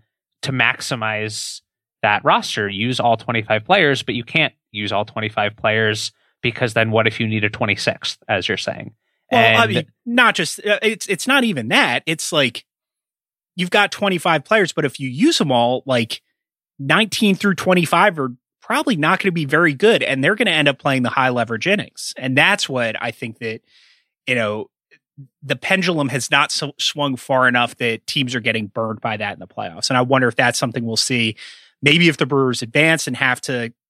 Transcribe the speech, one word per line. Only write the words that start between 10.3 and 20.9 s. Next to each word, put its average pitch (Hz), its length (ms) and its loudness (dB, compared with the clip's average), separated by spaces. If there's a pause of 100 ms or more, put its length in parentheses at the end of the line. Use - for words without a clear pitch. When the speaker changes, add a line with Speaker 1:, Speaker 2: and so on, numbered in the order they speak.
Speaker 2:
just, - 320 -4
uh, 208 160 0
it's, 220 260 -2
it's 196 200 -4
not 262 160 6
even 143 240 -2
that. 165 400 2
It's 160 240 -4
like, 139 340 0 (920)
you've 180 140 -4
got 202 220 2
twenty-five 175 520 0
players, 214 280 2
but 147 140 -2
if - 140 -4
you 135 80 -6
use 196 300 2
them 143 140 2
all, 120 340 2
like, 123 360 -2 (580)
nineteen 190 560 2
through 196 200 0
twenty-five 180 600 2
are 131 140 -2 (280)
probably 262 360 0
not 156 240 2
gonna 196 120 0
be 165 140 -2
very 151 280 2
good, 185 280 4
and 135 220 -2
they're 190 120 2
gonna 214 160 0
end 151 160 2
up 139 120 0
playing 131 240 0